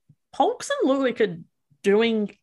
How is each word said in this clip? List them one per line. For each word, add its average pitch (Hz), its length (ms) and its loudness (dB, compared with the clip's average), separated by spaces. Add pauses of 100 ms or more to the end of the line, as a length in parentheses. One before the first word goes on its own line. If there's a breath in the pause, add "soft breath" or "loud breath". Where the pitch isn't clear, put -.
(340)
Polks 415 360 -2 (100)
and 320 100 2
Lulick 262 300 0
are 180 180 -2 (440)
doing 214 600 0